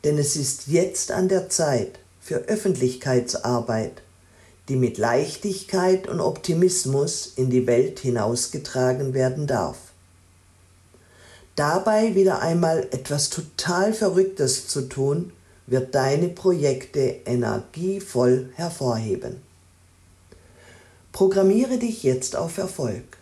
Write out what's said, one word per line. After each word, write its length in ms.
denn 160
es 160
ist 320
jetzt 460
an 160
der 200
Zeit 520
für 180
Öffentlichkeitsarbeit, 1500
die 60
mit 240
Leichtigkeit 1080
und 120
Optimismus 1160
in 120
die 200
Welt 320
hinausgetragen 1120
werden 320
darf. 320
Dabei 640
wieder 260
einmal 480
etwas 400
total 600
Verrücktes 760
zu 220
tun, 440
wird 260
deine 340
Projekte 960
energievoll 1300
hervorheben. 880
Programmiere 680
dich 240
jetzt 320
auf 240
Erfolg. 640